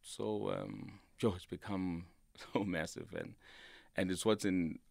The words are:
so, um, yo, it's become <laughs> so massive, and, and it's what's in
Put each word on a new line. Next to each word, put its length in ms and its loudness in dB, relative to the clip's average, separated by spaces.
so, 500 -2
um, 480 -4
yo, 160 4
it's 100 -10
become 600 -2
<laughs> 260 -16
so 100 4
massive, 500 -2
and, 220 -6
and 140 4
it's 140 0
what's 200 4
in 340 4